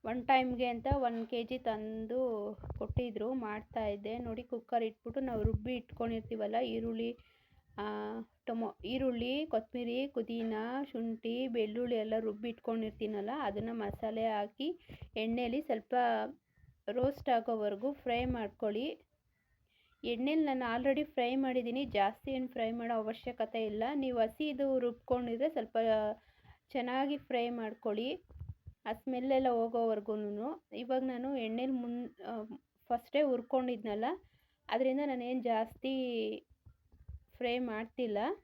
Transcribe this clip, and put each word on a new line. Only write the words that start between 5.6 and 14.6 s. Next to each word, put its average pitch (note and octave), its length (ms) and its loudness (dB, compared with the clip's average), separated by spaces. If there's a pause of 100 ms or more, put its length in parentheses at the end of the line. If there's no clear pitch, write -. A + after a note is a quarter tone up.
ಇಟ್ಕೊಂಡಿರ್ತೀವಲ್ಲ A3+ 840 -4
ಈರುಳ್ಳಿ, A#3 580 -2 (600)
ಆ, G#3 60 -4 (640)
ಟೊಮೊ-, A3+ 400 -4
ಈರುಳ್ಳಿ, B3+ 600 0
ಕೊತ್ತಂಬರಿ, B3 600 -2
ಪುದೀನ, A3+ 460 -2 (380)
ಶುಂಠಿ, A#3 560 -2
ಬೆಳ್ಳುಳ್ಳಿ A#3 480 0
ಎಲ್ಲ A3 240 0
ರುಬ್ಬಿ A3 300 -2
ಇಟ್ಕೊಂಡಿರ್ತೀನಲ್ಲ, A3 800 -2 (100)
ಅದನ್ನು A3 340 -2
ಮಸಾಲೆ A3 540 -2
ಹಾಕಿ A3+ 520 -2 (360)